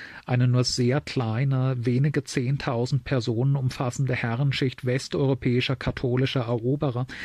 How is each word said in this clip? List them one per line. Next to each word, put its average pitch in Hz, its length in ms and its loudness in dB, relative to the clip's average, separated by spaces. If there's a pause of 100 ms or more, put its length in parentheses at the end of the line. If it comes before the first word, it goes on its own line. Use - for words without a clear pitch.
(260)
Eine 123 220 4
nur 123 160 4
sehr 123 380 2
kleine, 131 760 0
wenige 131 460 2
zehntausend 127 800 0
Personen 123 500 2
umfassende 131 600 -2
Herrenschicht 127 720 -2
westeuropäischer 127 880 0
katholischer 127 640 -2
Eroberer 123 680 -2 (180)